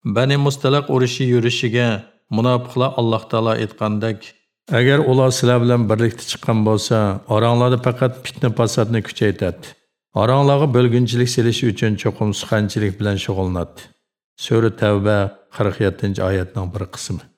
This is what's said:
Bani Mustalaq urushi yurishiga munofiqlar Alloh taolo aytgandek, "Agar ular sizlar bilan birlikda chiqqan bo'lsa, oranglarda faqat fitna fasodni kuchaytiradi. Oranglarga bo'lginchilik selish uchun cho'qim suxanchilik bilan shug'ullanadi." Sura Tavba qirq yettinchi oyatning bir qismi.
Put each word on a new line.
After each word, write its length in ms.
Bani 300
Mustalaq 500
urushi 380
yurishiga 640
munofiqlar 640
Alloh 340
taolo 220
aytgandek, 680
"Agar 300
ular 320
sizlar 300
bilan 220
birlikda 400
chiqqan 420
bo'lsa, 320
oranglarda 540
faqat 340
fitna 280
fasodni 520
kuchaytiradi. 640
Oranglarga 600
bo'lginchilik 540
selish 340
uchun 340
cho'qim 380
suxanchilik 600
bilan 220
shug'ullanadi." 640
Sura 320
Tavba 480
qirq 300
yettinchi 420
oyatning 480
bir 160
qismi. 360